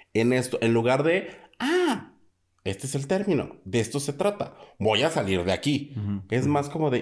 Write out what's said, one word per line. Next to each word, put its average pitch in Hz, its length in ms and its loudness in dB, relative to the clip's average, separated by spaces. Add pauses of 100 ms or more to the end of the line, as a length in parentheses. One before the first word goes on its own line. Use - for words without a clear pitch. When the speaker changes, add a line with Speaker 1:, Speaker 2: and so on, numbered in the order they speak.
(140)
Speaker 1:
en 117 180 4
esto, 127 300 0
en 113 120 4
lugar 123 300 2
de, 170 240 0 (320)
"Ah, 302 540 0 (500)
este 98 240 -6
es - 80 -6
el 139 120 -4
término, 190 580 0
de 98 160 0
esto 139 180 -2
se 139 140 -4
trata, - 420 -4 (240)
voy 107 240 4
a 165 60 4
salir 98 340 0
de 92 80 2
aquí". 139 460 -2
Speaker 2:
Ujú, 101 320 -4
Speaker 1:
Es 127 140 0
Speaker 2:
ujú. 143 80 2
Speaker 1:
más 143 180 0
como 156 220 0
de 123 100 2